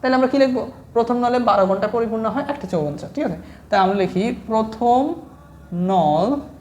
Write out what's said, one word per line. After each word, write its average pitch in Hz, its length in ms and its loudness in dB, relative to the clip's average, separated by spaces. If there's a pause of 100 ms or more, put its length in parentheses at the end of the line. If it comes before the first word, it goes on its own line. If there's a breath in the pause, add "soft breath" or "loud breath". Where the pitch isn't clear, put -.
তাহলে 262 180 0
আমরা 262 140 4
কি 285 100 0
লিখবো? 254 200 2 (320)
প্রথম 233 300 2
নলে 247 140 2 (120)
বারো 196 200 4
ঘন্টা 202 160 0 (100)
পরিপূর্ণ 220 280 -2 (100)
হয় 277 180 -2
একটা - 200 -8
চৌবাচ্চা, 151 420 -4
ঠিক 302 140 -2
আছে? - 100 -6 (300 loud breath)
তাই 202 160 2
আমরা 196 180 2
লিখি 185 220 0 (260)
প্রথম 233 500 2 (920)
নল 165 360 2 (340)